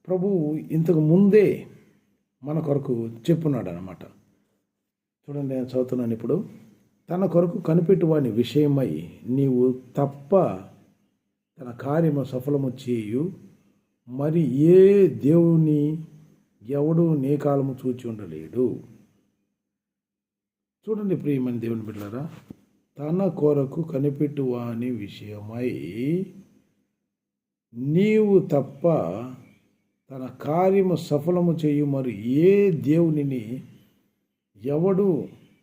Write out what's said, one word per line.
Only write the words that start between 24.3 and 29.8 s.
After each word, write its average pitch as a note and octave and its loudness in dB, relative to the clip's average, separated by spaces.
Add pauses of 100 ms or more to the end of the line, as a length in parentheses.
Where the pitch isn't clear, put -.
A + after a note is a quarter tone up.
వాని A#2+ -6
విషయమై G#2+ -8 (1500)
నీవు G3 2
తప్ప D3 0 (1200)